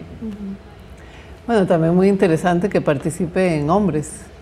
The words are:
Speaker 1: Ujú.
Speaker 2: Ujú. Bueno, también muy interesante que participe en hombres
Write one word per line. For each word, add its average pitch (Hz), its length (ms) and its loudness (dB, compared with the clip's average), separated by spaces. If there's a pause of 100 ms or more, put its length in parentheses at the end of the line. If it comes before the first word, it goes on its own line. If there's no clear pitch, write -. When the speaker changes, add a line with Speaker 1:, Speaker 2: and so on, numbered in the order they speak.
(220)
Speaker 1:
Ujú. 233 80 -10
Speaker 2:
Ujú. 202 80 -12 (1120)
Bueno, 220 180 2
también 165 300 2
muy 190 140 6
interesante 180 580 2
que 190 140 0
participe 165 720 0
en 147 140 -2
hombres 165 420 0 (300)